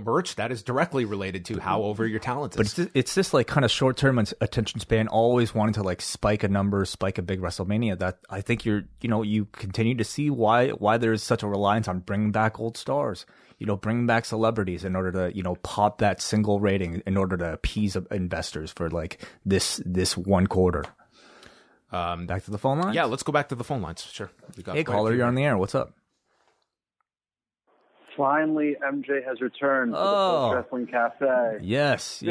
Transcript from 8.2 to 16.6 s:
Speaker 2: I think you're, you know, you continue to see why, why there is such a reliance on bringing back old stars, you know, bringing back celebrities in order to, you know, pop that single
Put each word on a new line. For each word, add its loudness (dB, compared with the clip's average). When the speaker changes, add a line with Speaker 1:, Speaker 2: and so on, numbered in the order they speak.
Speaker 2:
I -6
think -2
you're, 0
you -2
know, 2
you 2
continue -2
to -2
see -2
why, 4
why 2
there 2
is 0
such 0
a -2
reliance 2
on -4
bringing 0
back 0
old -6
stars, -4
you -8
know, 0
bringing 0
back 4
celebrities 0
in -2
order 0
to, -2
you -4
know, -2
pop 0
that 2
single 2